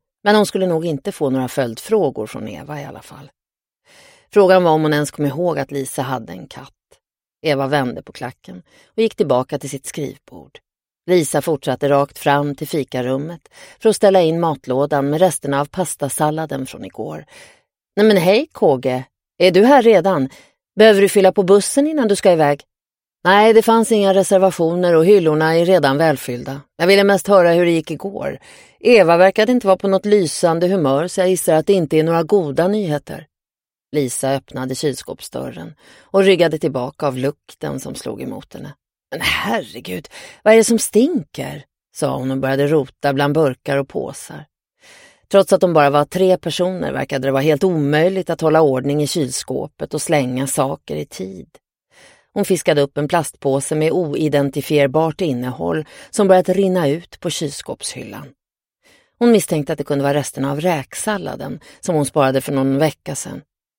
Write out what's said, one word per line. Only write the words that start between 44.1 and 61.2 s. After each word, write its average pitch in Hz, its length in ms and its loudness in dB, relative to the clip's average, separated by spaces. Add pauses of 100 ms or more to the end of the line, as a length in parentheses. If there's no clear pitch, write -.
Trots 196 220 4
att 185 80 2
de 175 120 2
bara 143 160 6
var 147 160 2
tre 185 320 2
personer 175 540 -6
verkade 135 360 -6
det 139 40 0
vara 135 100 0
helt 151 220 0
omöjligt 165 680 0
att 165 120 -4
hålla 160 200 4
ordning 143 420 0
i 143 40 -2
kylskåpet - 840 -6
och 151 80 -6
slänga 135 460 -2
saker 147 480 -6
i 151 100 -8
tid. 190 440 -16 (840)
Hon 202 120 -2
fiskade 165 360 0
upp 143 160 -2
en 147 100 -4
plastpåse 143 680 -4
med 156 160 0
oidentifierbart 147 1300 0
innehåll 147 640 -6 (240)
som 202 180 0
börjat 185 220 4
rinna 185 380 0
ut 160 320 -6
på 180 100 -6
kylskåpshyllan. 135 960 -10 (920)
Hon 240 120 4
misstänkte 165 420 0
att - 40 -6
det 147 60 -8
kunde 139 200 -2
vara 139 100 0
resterna 139 380 -4
av 143 100 -6
räksalladen 165 960 -6 (200)